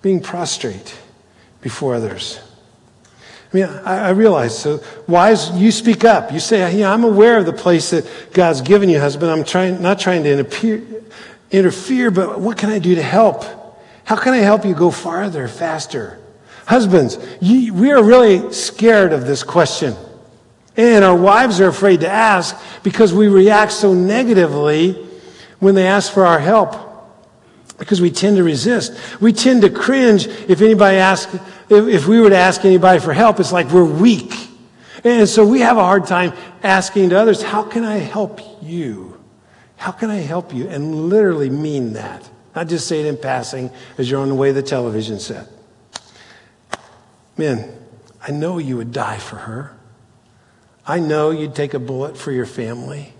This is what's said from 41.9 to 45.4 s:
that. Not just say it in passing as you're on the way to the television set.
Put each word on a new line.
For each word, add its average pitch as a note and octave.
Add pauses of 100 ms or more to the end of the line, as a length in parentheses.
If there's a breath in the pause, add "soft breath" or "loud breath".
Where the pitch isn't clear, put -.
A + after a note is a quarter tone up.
that. A2 (320)
Not E3
just D#3+
say D#3+
it D3+
in D3
passing B2+ (260 loud breath)
as B2+
you're C#3
on C3+
the C#3
way C#3
to C3+
the C#3
television A2+
set. - (1900 loud breath)